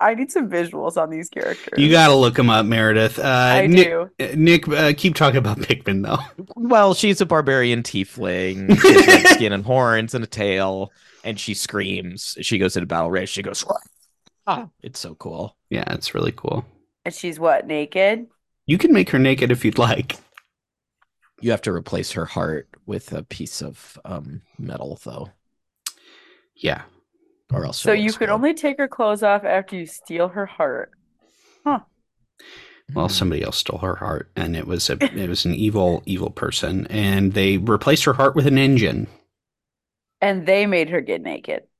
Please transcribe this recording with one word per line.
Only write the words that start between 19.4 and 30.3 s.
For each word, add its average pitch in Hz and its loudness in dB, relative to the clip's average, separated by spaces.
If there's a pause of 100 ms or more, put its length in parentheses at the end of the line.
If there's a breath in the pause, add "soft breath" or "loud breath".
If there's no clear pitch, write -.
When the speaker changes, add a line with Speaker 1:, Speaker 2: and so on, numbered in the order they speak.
Speaker 2:
if 120 0
you'd 110 0
like. 120 0 (1300)
Speaker 3:
You 165 0
have 104 0
to 104 -4
replace 87 -6
her 85 -6
heart 82 -6 (200)
with - -10
a 78 -8
piece - -14
of, - -16
um, 76 -14 (180)
metal, - -14
though. - -14 (1300 soft breath)
Speaker 2:
Yeah. - -6 (720)
Speaker 3:
Or 127 -4
else - -10
Speaker 1:
So 220 0
Speaker 3:
it'll 208 2
Speaker 1:
you 214 0
could 220 -4
Speaker 3:
explode. 202 0
Speaker 1:
only 277 0
take 285 -4
her 269 -2
clothes 208 -2
off 202 2
after 190 -2
you 170 -10
steal 170 -6
her 196 -8